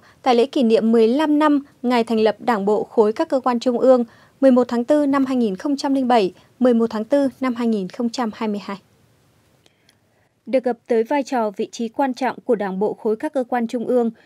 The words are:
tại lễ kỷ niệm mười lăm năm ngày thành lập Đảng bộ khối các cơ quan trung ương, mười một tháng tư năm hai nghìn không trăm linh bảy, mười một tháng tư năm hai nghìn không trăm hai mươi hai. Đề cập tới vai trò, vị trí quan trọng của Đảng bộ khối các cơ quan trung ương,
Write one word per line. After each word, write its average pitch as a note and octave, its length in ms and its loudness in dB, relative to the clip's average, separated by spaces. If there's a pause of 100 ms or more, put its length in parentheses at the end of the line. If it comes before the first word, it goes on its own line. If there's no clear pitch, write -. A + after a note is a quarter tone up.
(220)
tại B3+ 140 2
lễ A#3 100 4
kỷ C#4 180 0
niệm A3 280 4
mười A3+ 160 4
lăm D4 320 2
năm D4 240 2 (180)
ngày A#3+ 220 0
thành A3+ 160 -2
lập G#3+ 200 2
Đảng A3 260 -2
bộ G#3 180 0
khối G#3+ 300 0
các E4 160 -4
cơ C4+ 100 0
quan B3 200 -2
trung A#3+ 200 -2
ương, B3+ 260 4 (360)
mười C4+ 100 6
một B3 160 4
tháng A#3+ 160 -4
tư D4 220 2
năm C#4 200 0
hai C4 120 -2
nghìn G#3+ 180 0
không C#4+ 220 -4
trăm C#4 160 -2
linh C4+ 140 -2
bảy, A3 260 2 (260)
mười B3 140 4
một A3+ 160 2
tháng A3 140 -6
tư C#4 260 0 (120)
năm B3+ 140 -4
hai A#3 120 -4
nghìn G3+ 220 -2
không A#3+ 200 -6
trăm A#3 240 -6
hai A3+ 140 -6
mươi G#3 160 -4
hai. G3 140 -12 (1700)
Đề A#3+ 140 0
cập A#3+ 180 -4 (100)
tới A3+ 160 2
vai C#4+ 200 -2
trò, A3+ 340 -2
vị A3+ 140 -6
trí A#3 180 -8
quan C4+ 240 -4
trọng B3 280 -6
của A#3+ 140 0
Đảng F#3+ 240 -4
bộ G#3 140 -2
khối A3+ 220 -4
các D4+ 180 -8
cơ C4 100 -2
quan A#3+ 240 -4
trung A#3 200 -6
ương, A#3+ 240 0 (140)